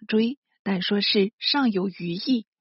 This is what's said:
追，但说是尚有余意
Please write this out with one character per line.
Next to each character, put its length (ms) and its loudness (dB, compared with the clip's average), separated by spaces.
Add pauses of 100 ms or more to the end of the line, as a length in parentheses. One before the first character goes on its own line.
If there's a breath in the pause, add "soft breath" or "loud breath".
追， 320 0 (240)
但 200 -2
说 180 0
是 400 2
尚 320 0
有 160 -2
余 240 -6
意 340 -2 (140)